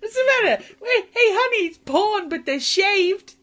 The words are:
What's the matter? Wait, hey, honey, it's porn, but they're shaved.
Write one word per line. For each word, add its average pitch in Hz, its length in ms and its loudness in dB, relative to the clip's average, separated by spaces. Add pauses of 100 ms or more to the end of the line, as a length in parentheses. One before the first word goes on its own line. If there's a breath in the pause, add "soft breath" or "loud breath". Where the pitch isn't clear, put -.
What's 440 140 -10
the 508 100 0 (180)
matter? 285 200 0 (180 loud breath)
Wait, 453 300 0
hey, 466 220 2
honey, 453 340 0
it's 330 120 -8
porn, 381 500 0
but 311 180 -8
they're 277 140 -2
shaved. 381 840 0